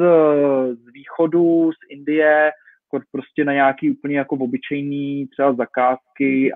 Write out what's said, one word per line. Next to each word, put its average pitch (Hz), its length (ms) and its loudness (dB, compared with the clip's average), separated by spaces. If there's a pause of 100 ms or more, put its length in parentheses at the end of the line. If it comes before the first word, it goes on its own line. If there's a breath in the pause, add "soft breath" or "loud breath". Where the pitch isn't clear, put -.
(760)
z 117 180 -20
východu, 165 800 0
z - 40 -10 (140)
Indie, 151 600 2 (420 soft breath)
jako 135 200 -6
prostě 135 320 -6
na 143 80 -2
nějaký 139 380 0
úplně 143 280 -4
jako 139 160 -4
obyčejný 139 920 -6
třeba 139 260 0
zakázky, 131 1040 -2